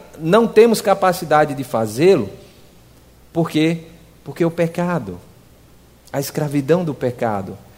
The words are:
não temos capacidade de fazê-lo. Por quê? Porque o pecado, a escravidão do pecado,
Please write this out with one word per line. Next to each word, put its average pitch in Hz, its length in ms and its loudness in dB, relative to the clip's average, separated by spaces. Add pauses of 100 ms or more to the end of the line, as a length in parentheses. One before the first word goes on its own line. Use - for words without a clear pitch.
(200)
não 185 260 4
temos 220 360 4
capacidade 170 720 2
de 135 100 -6
fazê-lo. 117 680 0 (1000)
Por 160 180 -2
quê? 165 340 0 (420)
Porque 147 180 -4
o 170 80 0
pecado, 170 680 -4 (920)
a 135 80 -4
escravidão 147 640 -2
do 151 100 -4
pecado, 113 640 -4 (200)